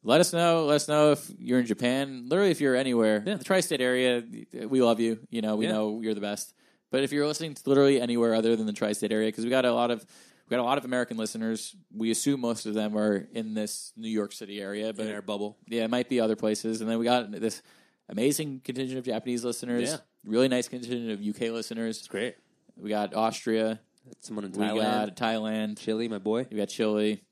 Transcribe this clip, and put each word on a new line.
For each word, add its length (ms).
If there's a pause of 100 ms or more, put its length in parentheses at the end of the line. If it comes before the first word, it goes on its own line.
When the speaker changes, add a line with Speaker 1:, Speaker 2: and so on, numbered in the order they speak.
Speaker 1:
Let 180
us 120
know. 340
Let 100
us 120
know 240
if 260
you're 200
in 80
Japan. 600
Literally, 240
if 80
you're 160
anywhere. 500
Speaker 2:
Yeah. 100
Speaker 1:
The 80
tri-state 360
area, 420 (460)
we 120
love 200
you. 180 (120)
You 120
know, 140
we 100
Speaker 2:
Yeah. 60
Speaker 1:
know 280
you're 140
the 60
best. 340 (360)
But 120
if 100
you're 140
listening 280
to 140
literally 320
anywhere 340
other 220
than 100
the 60
tri-state 400
area, 200
'cause 120
we 60
got 140
a 80
lot 180
of, 100 (480)
we 60
got 60
a 40
lot 140
of 60
American 320
listeners. 580 (180)
We 180
assume 300
most 260
of 80
them 220
are 360
in 220
this 420
New 120
York 240
City 280
area, 320
but 140
Speaker 2:
In 80
our 80
bubble. 440
Speaker 1:
yeah, 180
it 60
might 180
be 120
other 160
places. 440
And 80
then 100
we 60
got 280
this 300 (460)
amazing 520
contingent 380
of 60
Japanese 400
listeners, 460
Speaker 2:
Yeah. 60 (280)
Speaker 1:
really 240
nice 200
contingent 420
of 100
U 120
K 180
listeners. 480
Speaker 2:
It's 100
great. 280 (400)
Speaker 1:
We 140
got 240
Austria. 680 (240)
Speaker 2:
Got 200
someone 200
in 80
Speaker 1:
We 60
Speaker 2:
Thailand. 240
Speaker 1:
got 340
Thailand. 640
Speaker 2:
Chile, 280
my 120
boy. 320
Speaker 1:
We 60
got 120
Chile. 640